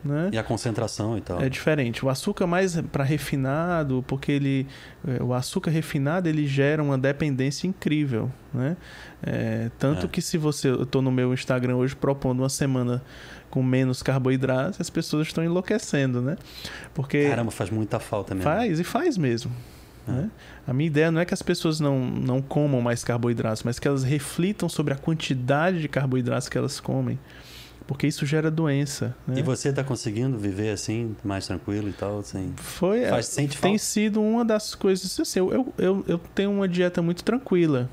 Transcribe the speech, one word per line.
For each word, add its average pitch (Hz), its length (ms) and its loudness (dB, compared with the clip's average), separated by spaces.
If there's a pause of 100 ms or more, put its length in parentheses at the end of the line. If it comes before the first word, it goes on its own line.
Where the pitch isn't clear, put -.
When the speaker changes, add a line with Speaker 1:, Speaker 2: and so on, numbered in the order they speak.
Speaker 1:
né? 151 280 0
Speaker 2:
E 110 60 0
a 110 60 -2
concentração 110 720 -2
e - 20 -2
tal. - 200 -4
Speaker 1:
É 135 80 2
diferente. 135 560 0
O 135 60 2
açúcar 190 360 -2
mais 175 320 2 (140)
pra 139 100 0
refinado, 143 1040 0
porque 135 240 -4
ele, 139 360 2 (400)
é, 123 140 -2
o 123 140 0
açúcar 160 380 -2
refinado, 156 560 0
ele 151 180 2
gera 139 340 4
uma 139 180 2
dependência 139 680 0
incrível, 147 640 0 (240)
né? 135 220 0 (460)
É, 117 560 -2
tanto 160 280 2
Speaker 2:
É. - 20 -2
Speaker 1:
que - 140 -2
se - 160 -2
você, 151 300 0
eu 127 180 2
tô 131 160 2
no 131 80 2
meu 127 240 2
Instagram 127 420 0
hoje 131 200 0
propondo 131 440 0
uma 131 80 2
semana 127 540 0 (480)
com 135 120 2
menos 127 400 4
carboidratos, 131 760 2
as 170 100 -4
pessoas 160 380 0
estão 165 140 -2
enlouquecendo, 165 760 0
né? 123 160 0 (580)
Porque 147 340 2
Speaker 2:
Caramba, 117 220 2
faz 98 200 -4
muita 110 280 0
falta 98 360 -2
mesmo. 92 140 0
Speaker 1:
Faz, 185 300 2
e 175 60 0
faz 277 340 0
mesmo, 120 320 0 (560)
Speaker 2:
É. 131 60 -2
Speaker 1:
né? 151 180 -2 (360)
A 135 60 -2
minha 139 140 2
ideia 156 240 4
não 160 100 2
é 175 40 4
que 170 100 -2
as - 80 -6
pessoas 160 380 0
não, 139 180 4
não 127 440 0
comam 139 380 2
mais 120 220 0
carboidratos, 120 600 0
mas 120 160 -2
que - 100 0
elas 139 160 2
reflitam 165 640 0
sobre 147 240 -2
a 135 40 -2
quantidade 156 840 0
de 151 80 -2
carboidratos 127 600 0
que - 100 -2
elas 127 200 -2
comem. 127 400 -2 (680)
Porque 139 200 -2
isso 160 200 0
gera 156 240 2
doença, 143 680 0 (100)
né? 131 120 0
Speaker 2:
E 139 40 0
você 139 300 0
tá 135 100 0
conseguindo 123 560 -2
viver 101 340 -2
assim, 113 520 -4
mais 98 220 -2
tranquilo 101 420 -4
e 92 60 -4
tal, 101 280 -4
sem 92 340 -6
Speaker 1:
Foi, 208 480 -2
é, - 40 0
Speaker 2:
faz, 120 200 0
sente 143 300 -2
Speaker 1:
tem 180 140 4
Speaker 2:
falta? 214 60 2
Speaker 1:
sido 214 420 0
uma 226 240 2
das 214 300 0
coisas, 190 440 0
assim, 320 200 0
eu, 185 120 2
eu, 240 280 0
eu, 190 280 2
eu 170 120 0 (160)
tenho 202 160 2
uma 196 180 2
dieta 180 320 2
muito 170 240 0
tranquila 165 680 4